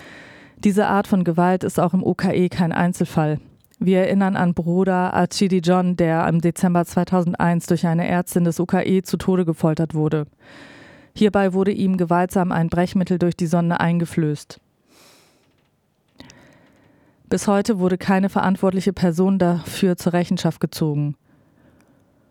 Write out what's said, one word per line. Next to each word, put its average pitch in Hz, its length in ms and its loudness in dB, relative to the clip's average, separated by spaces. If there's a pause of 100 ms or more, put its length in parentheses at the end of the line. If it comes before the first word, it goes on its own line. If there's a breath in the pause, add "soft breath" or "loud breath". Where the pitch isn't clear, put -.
(580 loud breath)
Diese 208 300 0
Art 202 180 0
von 190 180 0
Gewalt 175 400 0
ist - 160 -2
auch 165 140 0
im 185 100 0
U 180 120 0
K 190 180 -2
E 180 160 2
kein 170 220 -2
Einzelfall. 165 680 0 (380)
Wir 185 220 2
erinnern 196 360 2
an 180 180 0
Bruder 180 600 0
Achidi 180 460 0
John, 180 380 2
der 165 300 2
im 165 140 2
Dezember 175 440 0
zweitausendeins 175 840 0
durch 175 180 0
eine 165 220 0
Ärztin 175 360 -2
des 165 160 0
U 180 60 0
K 185 160 0
E 185 220 0
zu - 140 -4
Tode 185 280 0
gefoltert 160 480 -2
wurde. 151 320 -2 (880 loud breath)
Hierbei 196 400 2
wurde 190 180 0
ihm 185 260 0
gewaltsam 180 540 0
ein 165 180 0
Brechmittel 180 500 0
durch 175 180 0
die 175 100 -2
Sonde 170 320 0
eingeflößt. 165 800 -2 (2750 loud breath)
Bis - 180 -2
heute 208 300 0
wurde 180 220 0
keine 196 300 0
verantwortliche 190 640 0
Person 185 440 0
dafür 175 600 0
zur - 160 -2
Rechenschaft 175 480 -2
gezogen. 147 540 -2 (1160 soft breath)